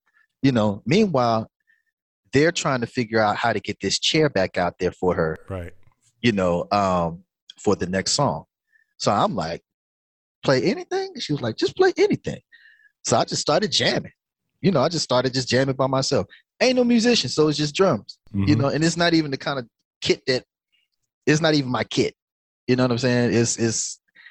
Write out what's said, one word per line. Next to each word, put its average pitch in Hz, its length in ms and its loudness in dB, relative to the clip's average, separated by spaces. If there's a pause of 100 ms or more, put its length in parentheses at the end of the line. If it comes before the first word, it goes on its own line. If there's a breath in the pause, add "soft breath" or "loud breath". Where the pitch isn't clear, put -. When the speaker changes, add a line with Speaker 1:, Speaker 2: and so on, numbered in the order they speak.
(440)
Speaker 1:
You 135 100 4
know, 104 320 0
meanwhile, 127 640 0 (800)
they're 151 220 4
trying 135 280 -2
to 117 60 -4
figure 113 320 -2
out 104 180 2
how 117 160 0
to 104 60 -4
get 98 220 -8
this 95 180 -2
chair 156 300 0
back 95 280 -2
out 87 220 -2
there 90 140 -2
for 90 220 -2
her, 82 220 -2 (120)
Speaker 2:
Right. 90 240 -10 (480)
Speaker 1:
you 120 100 2
know, 90 400 0
um, 92 520 0 (360)
for 104 160 0
the 92 120 -4
next 92 260 -2
song. 92 320 -2 (520)
So - 140 -2
I'm 185 240 0
like, 82 260 -6 (840)
"Play 131 200 2
anything?" 359 560 -4
She 151 140 -6
was 139 80 -4
like, 113 160 -6
"Just - 180 -4
play 370 220 2
anything." - 420 0 (640 soft breath)
So 117 140 2
I 120 80 0
just - 160 -6
started 170 320 0
jamming. - 400 -2 (480)
You 190 100 2
know, 143 100 2
I 143 80 2
just 160 140 -4
started 127 300 0
just 127 160 -4
jamming 131 260 2
by 131 120 0
myself. 131 400 -2 (340 loud breath)
Ain't 254 160 2
no 254 80 4
musician, 233 440 2
so 156 200 2
it's 147 80 -2
just 147 180 -4
drums, 170 420 0 (160)
you 101 120 -2
Speaker 2:
Mm-hmm. 107 160 4
Speaker 1:
know, 139 80 0
and 143 140 -2
it's 165 120 0
not 170 180 2
even 160 160 2
the 135 80 -6
kind 139 220 -6
of 117 80 -8 (340)
kit - 260 0
that, 127 180 -2 (800)
it's 156 160 4
not 160 120 2
even 139 160 0
my 113 140 -2
kit. - 320 -2 (500)
You 127 120 2
know 127 80 2
what 123 80 2
I'm 117 40 0
saying? 120 360 2
It's, 117 240 2
it's, - 420 -4 (320 loud breath)